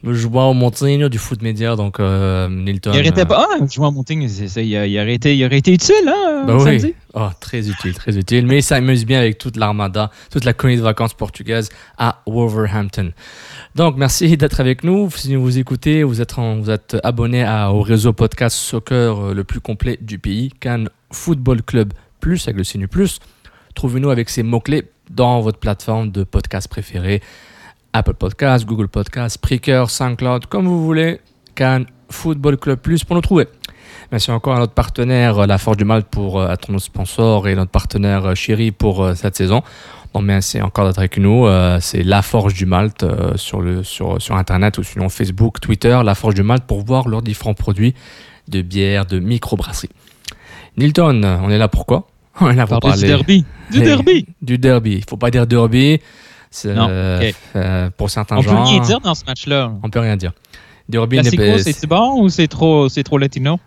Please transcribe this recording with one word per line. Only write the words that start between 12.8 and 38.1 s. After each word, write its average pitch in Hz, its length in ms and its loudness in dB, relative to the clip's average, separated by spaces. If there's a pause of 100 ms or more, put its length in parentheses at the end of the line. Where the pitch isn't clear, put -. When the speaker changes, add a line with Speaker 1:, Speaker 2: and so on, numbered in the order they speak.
Speaker 1:
Donc, 160 200 2
merci 151 400 2
d'être 147 240 0
avec 131 240 0
nous. 185 280 0
Si 135 240 -4
vous 127 220 0
écoutez, 131 460 0
vous 123 160 0
êtes - 180 -6
en, 113 200 -2
vous 107 140 -4
êtes 110 320 -4
abonné 120 400 0
à, 104 280 0
au 104 100 2
réseau 110 300 2
podcast 113 460 0
soccer, 113 720 -2
euh, 98 40 -4
le 98 120 -4
plus - 160 -8
complet 120 400 -6
du 107 180 -12
pays, 113 400 -4
Cannes 117 300 -4 (240)
Football 127 480 0
Club 110 320 0 (260)
Plus, 180 280 -2
avec 107 100 -4
le 92 80 -2
signe 98 220 -6
plus. 180 320 -2 (540)
Trouvez-nous 131 360 -2
avec 117 200 0
ces 120 140 -4
mots-clés 117 400 -2 (280)
dans 120 280 2
votre 107 200 -2
plateforme 110 520 -4
de 95 140 -2
podcast - 420 -4
préférée. 98 540 -4 (760)
Apple 101 200 0
Podcasts, 120 500 0
Google 110 220 -2
Podcasts, 113 480 -6
Spreaker, 127 520 0
SoundCloud, 123 600 -4
comme 190 180 -2
vous 175 180 0
voulez. 165 360 0 (340)
Cannes 127 320 0 (240)
Football 147 480 -2
Club 135 220 -2
Plus 165 240 -2
pour 175 120 -2
nous 175 60 2
trouver. 170 260 2 (640)
Merci 117 200 -2
encore 123 240 -2
à - 20 2
notre 120 160 0
partenaire, 120 640 0
euh, 101 80 4
La 101 140 2
Forge 110 180 0
du 104 80 0
Malte, 110 240 0
pour, 98 320 -4
euh, 90 100 -2
être 90 200 -8
nos 95 80 -2
sponsors 104 680 0
et 95 60 0
notre 92 160 0
partenaire, 101 560 0